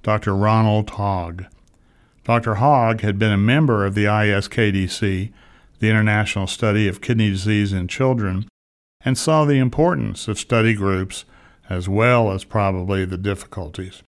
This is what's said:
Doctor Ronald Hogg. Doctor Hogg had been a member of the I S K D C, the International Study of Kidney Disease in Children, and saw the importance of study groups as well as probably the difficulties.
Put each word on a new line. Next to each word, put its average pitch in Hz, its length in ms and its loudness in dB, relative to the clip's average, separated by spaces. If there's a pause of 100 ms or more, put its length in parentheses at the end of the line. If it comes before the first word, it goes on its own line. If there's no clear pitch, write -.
Doctor 107 320 -2
Ronald 107 540 2
Hogg. 92 560 -6 (800)
Doctor 117 300 0
Hogg 117 480 2
had 104 160 0
been 110 140 2
a 101 40 2
member 117 480 2
of 98 100 -2
the 104 120 2
I 107 220 2
S 101 200 0
K 107 220 0
D 95 160 0
C, 98 480 -4 (460)
the 110 100 2
International 107 560 0
Study 107 420 0
of 90 140 -6
Kidney 113 260 0
Disease 98 460 0
in 90 140 -4
Children, 107 600 -2 (560)
and 131 140 0
saw 156 260 2
the 143 140 4
importance 131 720 -2
of 104 100 -4
study 113 340 2
groups 95 540 -2 (420)
as 92 220 -4
well 113 420 2
as 95 120 -6
probably 95 600 -2
the 92 140 -6
difficulties. 92 920 -8